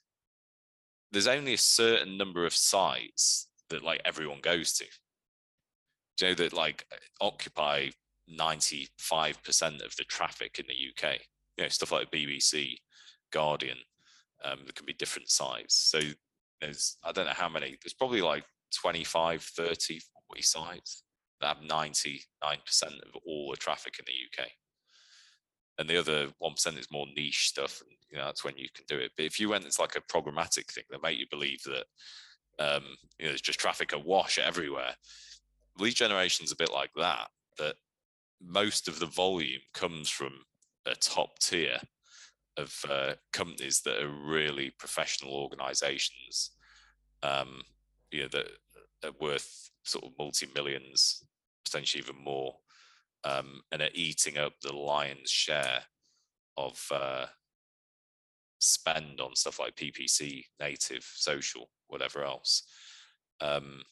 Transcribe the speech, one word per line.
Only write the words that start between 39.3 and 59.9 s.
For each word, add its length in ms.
comes 380
from 340
a 120
top 420
tier 420
of, 320
uh, 240
companies 480
that 220
are 80
really 600
professional 600
organizations, 1200
um, 400
you 120
know, 60
that 200
are 160
worth 520
sort 200
of 140
multi-millions, 1080
potentially 380
even 200
more, 340
um, 480
and 120
are 100
eating 460
up 220
the 140
lion's 560
share 540
of, 340
uh, 360
spend 640
on 140
stuff 240
like 180
P 140